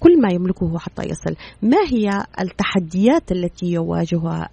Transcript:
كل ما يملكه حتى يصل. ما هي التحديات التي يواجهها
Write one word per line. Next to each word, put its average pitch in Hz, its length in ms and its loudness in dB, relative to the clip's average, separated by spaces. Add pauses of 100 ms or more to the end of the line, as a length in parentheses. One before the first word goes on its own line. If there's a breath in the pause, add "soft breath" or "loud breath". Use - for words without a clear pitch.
كل 339 220 8
ما 208 100 4
يملكه 180 460 -2
حتى - 240 -10
يصل. 160 320 -6 (280 loud breath)
ما 269 200 4 (100)
هي 214 160 0 (320)
التحديات 190 920 0
التي 175 400 -4
يواجهها 165 800 -2